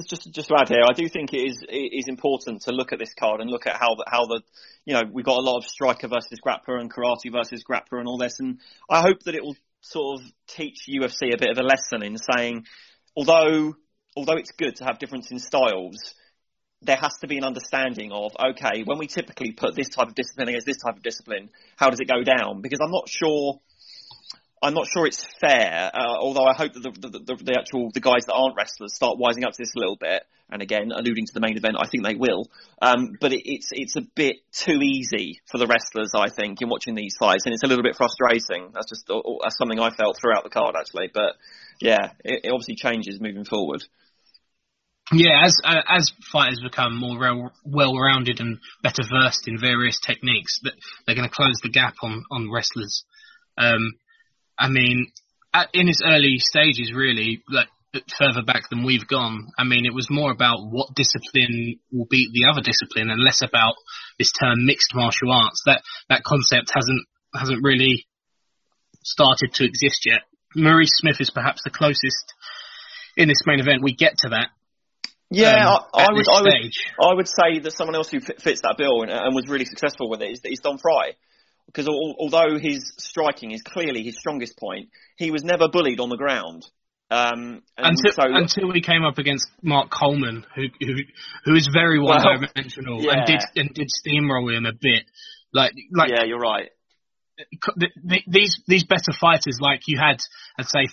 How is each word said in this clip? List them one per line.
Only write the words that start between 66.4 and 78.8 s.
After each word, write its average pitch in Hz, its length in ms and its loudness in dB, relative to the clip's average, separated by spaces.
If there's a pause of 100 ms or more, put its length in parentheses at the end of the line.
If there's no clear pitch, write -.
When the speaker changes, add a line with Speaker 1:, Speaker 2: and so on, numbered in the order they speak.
Speaker 2:
hasn't, 127 320 0 (300)
hasn't 131 300 -2
really 131 420 2 (960)
started 131 520 2
to 135 100 2
exist 135 420 0
yet. 113 140 2 (340)
Maurice 160 400 6
Smith 156 260 0
is 135 100 0
perhaps - 340 -4
the - 60 -6
closest - 640 -2 (840)
in 170 100 6
this 143 200 4
main 147 120 4
event 135 240 2
we 135 120 0
get - 240 2
to 135 100 -2
that. 113 220 -2 (800)
Speaker 1:
Yeah, 214 360 6
Speaker 2:
Um, 190 180 6 (100)
Speaker 1:
I, - 60 6
I - 40 10
Speaker 2:
at 202 80 8
Speaker 1:
would, 208 80 4
Speaker 2:
this 190 120 2
Speaker 1:
I 202 100 8
would, 202 80 8
Speaker 2:
stage. 120 360 0 (140)
Speaker 1:
I 180 140 6
would 185 140 0
say 165 320 4
that 151 120 -6
someone 160 240 -4
else 156 140 -2
who 139 100 -4
fi-, - 180 -10
fits - 240 -2
that - 140 0
bill 131 260 2